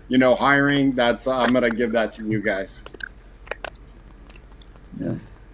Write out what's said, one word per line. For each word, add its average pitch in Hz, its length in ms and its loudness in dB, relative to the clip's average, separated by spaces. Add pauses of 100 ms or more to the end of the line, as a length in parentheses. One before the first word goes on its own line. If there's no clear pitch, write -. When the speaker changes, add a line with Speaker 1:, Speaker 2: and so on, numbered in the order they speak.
Speaker 1:
You 127 100 2
know, 127 160 6
hiring, 139 600 2
that's, 120 320 0
I'm 127 280 0
gonna 120 160 2
give 113 220 -4
that 113 220 0
to 113 100 -12
you 107 180 -2
guys. 98 400 -6 (2250)
Speaker 2:
Yeah. - 160 -6 (380)